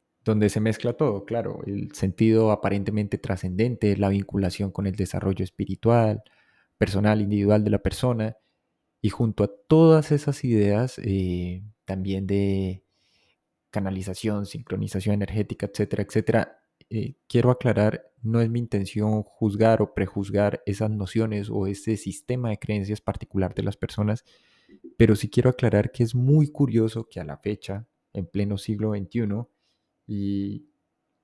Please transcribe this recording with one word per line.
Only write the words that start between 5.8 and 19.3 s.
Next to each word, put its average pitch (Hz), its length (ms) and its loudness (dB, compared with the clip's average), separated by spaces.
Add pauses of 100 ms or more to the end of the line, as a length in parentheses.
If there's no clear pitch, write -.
personal, 104 440 2
individual 104 420 2
de 104 80 0
la 104 80 2
persona, 113 580 -2 (640)
y 107 100 0
junto 107 340 0
a - 60 -2 (180)
todas 160 420 6
esas 147 320 -2
ideas, 110 560 2
eh, 92 640 -2 (220)
también 95 420 -4
de 98 560 0 (880)
canalización, 101 760 -4
sincronización 104 680 -4
energética, 101 520 -4
etcétera, - 360 -4
etcétera, - 560 0 (320)
eh, 113 240 -6 (140)
quiero 120 240 4
aclarar, - 680 0
no 113 200 0
es 113 100 2
mi 117 80 -2
intención 107 640 -2
juzgar 110 580 2